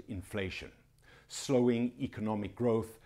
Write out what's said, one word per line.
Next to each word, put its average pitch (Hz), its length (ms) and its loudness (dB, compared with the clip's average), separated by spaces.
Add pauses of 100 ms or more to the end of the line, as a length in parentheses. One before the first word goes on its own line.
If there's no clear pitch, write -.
inflation. 95 640 -6 (560)
Slowing 123 720 2
economic 107 560 -4
growth, 113 500 0